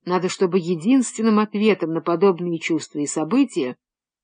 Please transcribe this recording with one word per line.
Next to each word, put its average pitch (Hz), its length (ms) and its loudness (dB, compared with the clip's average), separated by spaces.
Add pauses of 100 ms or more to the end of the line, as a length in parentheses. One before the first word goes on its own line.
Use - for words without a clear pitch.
Надо, 180 240 0
чтобы 185 300 0
единственным 214 800 0
ответом 202 540 0
на 160 80 -2
подобные 170 580 0
чувства 151 400 -4
и 147 80 -4
события 160 680 -2 (480)